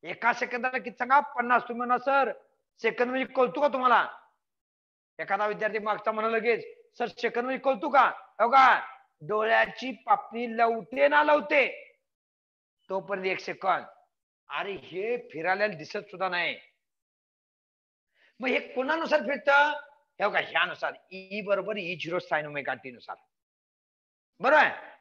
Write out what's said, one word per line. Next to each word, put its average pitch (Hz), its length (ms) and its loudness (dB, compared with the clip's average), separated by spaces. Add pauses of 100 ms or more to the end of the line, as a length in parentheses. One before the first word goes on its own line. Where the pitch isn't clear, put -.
एका 185 300 -2
सेकंदाला 247 440 -4
किती 240 180 -8
सांगा? 254 240 4
पन्नास. 247 420 2
तुम्ही 240 260 -6
म्हणा, 247 100 2
"सर, 269 340 2 (500)
सेकंद 240 280 0
म्हणजे 262 240 -4
कळतो 262 280 2
का 294 60 4
तुम्हाला?" 240 400 4 (1120)
एखादा 196 280 -2
विद्यार्थी 208 320 -2
मागचा 208 320 -4
म्हणा 220 180 -2
लगेच, 226 480 -2 (200)
"सर, 240 100 -4
सेकंद 233 360 -4
म्हणजे 254 180 -4
कळतो 269 280 -2
का?" 240 220 4 (280)
हो 226 100 4
का? 247 300 6 (420)
डोळ्याची 220 720 -2
पापणी 226 680 -2
लवते 233 500 2
ना 294 160 4
लवते, 294 720 0 (920)
तोपर्यंत 190 380 -4
एक 180 120 -2
सेकंद. 175 440 -2 (680)
अरे, 175 240 -6
हे 196 440 -6
फिरायला 185 500 -2
दिसत 170 300 -8
सुद्धा 190 320 -6
नाही. 170 280 -4 (1800)
मग 247 80 -4
हे 254 120 0
कोणानुसार 294 600 -2
फिरतं? 285 520 2 (480)
हे 196 80 0
बघा, 185 120 0
ह्यानुसार, 160 540 -2 (180)
ई 190 300 -12
बरोबर 196 360 -2
ई 180 180 -8
झिरो 165 220 -6
sine 156 280 -4
ओमेगा 143 280 -8
टी 131 180 -14
नुसार. 107 240 -16 (1200)
बरोबर 269 240 4
आहे? - 380 -4